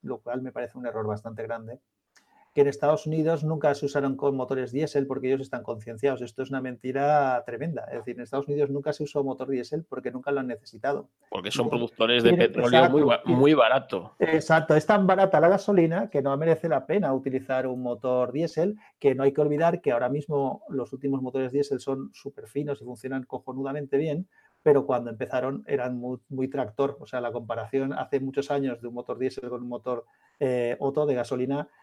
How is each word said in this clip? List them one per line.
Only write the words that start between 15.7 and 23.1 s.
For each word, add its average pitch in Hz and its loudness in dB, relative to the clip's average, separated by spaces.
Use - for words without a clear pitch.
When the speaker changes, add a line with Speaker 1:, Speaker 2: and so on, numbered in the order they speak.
Speaker 1:
que 139 0
no 139 0
merece 165 2
la 143 0
pena 160 0
utilizar 131 -2
un 127 -6
motor 123 -2
diésel, 165 -2
que 135 4
no 131 -4
hay 139 4
que 151 2
olvidar 156 2
que 135 0
ahora 120 0
mismo 139 -4
los 127 -6
últimos 135 -2
motores 127 -4
diésel 139 -2
son 135 -6
súper - -16
finos 143 -6
y - -18
funcionan 127 -8